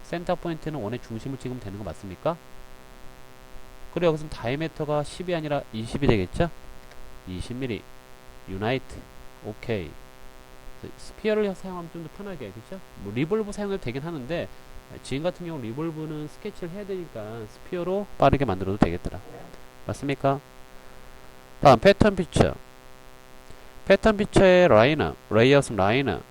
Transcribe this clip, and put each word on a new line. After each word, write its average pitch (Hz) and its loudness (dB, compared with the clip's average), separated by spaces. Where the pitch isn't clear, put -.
센터 175 -4
포인트는 156 -8
원의 117 -6
중심을 127 -10
찍으면 127 -8
되는 101 -12
거 107 -10
맞습니까? 104 -8
그리고 170 2
여기서는 156 -2
다이아메터가 147 -4
십이 180 -8
아니라 151 -4
이십이 113 -4
되겠죠? 123 2
이십 92 -8
밀리. 123 -6
유나이트. 127 -4
오케이. 107 -6
스피어를 208 -2
사용하면 180 -12
좀 170 -14
더 156 -14
편하게, 185 -12
그쵸? - -16
뭐, 101 -10
리볼브 196 -2
사용해도 196 -6
되긴 127 -6
하는데, 156 -6
지금 135 -6
같은 175 -4
경우 160 -8
리볼브는 151 -8
스케치를 - -12
해야 196 -12
되니까 127 -10
스피어로 185 -6
빠르게 139 4
만들어도 95 -4
되겠더라. - 0
맞습니까? 139 -2
다음, 131 12
패턴 202 6
피처. - 2
패턴 202 6
피처의 185 8
라이너, 113 6
레이아웃 127 6
라이너. 107 2